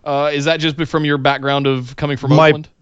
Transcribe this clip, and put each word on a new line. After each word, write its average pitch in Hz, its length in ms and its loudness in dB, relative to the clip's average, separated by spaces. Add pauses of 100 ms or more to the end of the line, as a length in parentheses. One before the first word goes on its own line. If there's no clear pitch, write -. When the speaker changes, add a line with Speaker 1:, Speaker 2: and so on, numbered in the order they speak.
Speaker 1:
Uh, 143 260 0
is 143 140 -4
that 160 140 0
just 156 180 -2
be-, 165 80 -2
from 156 200 -2
your 147 120 0
background 139 480 0
of 127 300 -2
coming 143 220 -4
from 147 180 2
Speaker 2:
My, 156 140 8
Speaker 1:
Oakland? 151 200 -2 (120)